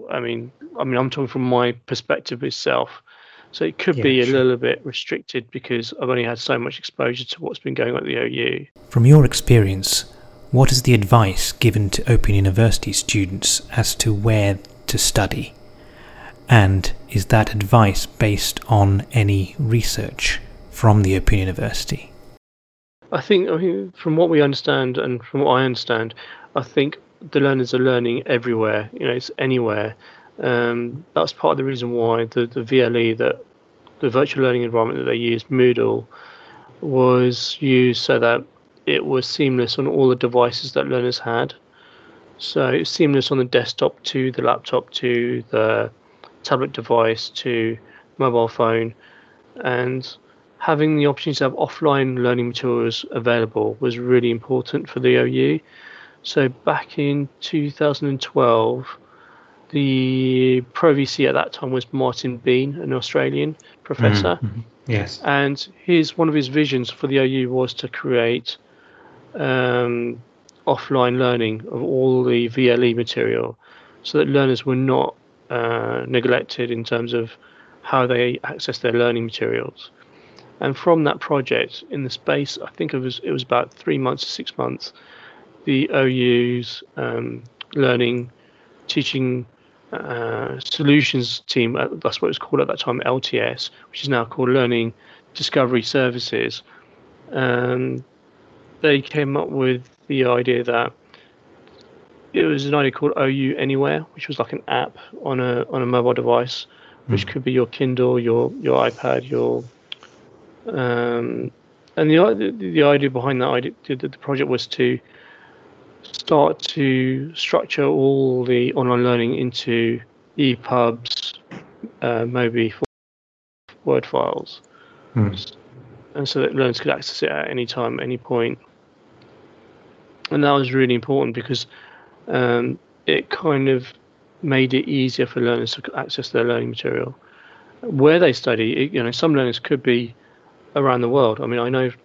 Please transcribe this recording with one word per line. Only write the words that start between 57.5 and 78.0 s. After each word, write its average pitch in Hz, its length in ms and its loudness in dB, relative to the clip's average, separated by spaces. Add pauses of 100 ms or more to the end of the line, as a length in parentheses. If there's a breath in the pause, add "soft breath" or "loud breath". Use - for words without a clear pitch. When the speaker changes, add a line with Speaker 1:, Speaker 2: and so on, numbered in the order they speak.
Speaker 1:
thousand 147 380 0
and 135 120 -4
twelve, 120 680 2 (840 soft breath)
the 131 920 2 (100)
Pro 160 220 4
V 139 100 2
C 135 220 0
at 135 80 2
that - 180 0
time 131 180 -8
was 127 220 -4
Martin 127 460 -2
Bean, 131 380 0
an 151 160 -6
Australian 139 640 -2 (260 soft breath)
professor. 104 600 0
Speaker 2:
Mm-hmm. 107 180 -6 (260)
Yes. 101 380 -4
Speaker 1:
And 139 420 0 (160)
his, 165 340 2
one 165 120 2
of 151 60 0
his 139 140 0
visions 135 420 0
for - 180 -6
the 135 120 2
O 135 40 4
U 131 260 0
was 127 240 -2
to - 140 -10
create, 120 680 -2 (800 soft breath)
um, 123 880 -2 (440)
offline 127 520 2
learning 117 420 0 (100)
of 120 120 -6
all 131 420 2
the 120 240 2
V 123 220 4
L 120 140 4
E 117 100 4
material 117 640 -2 (440 soft breath)
so - 160 -2
that 151 100 4
learners 135 360 2
were 127 120 0
not, 131 380 0 (360)
uh, 117 560 -2
neglected 123 640 -2
in 117 140 -6
terms 117 280 -4
of 113 200 -4 (500 soft breath)
how 127 240 0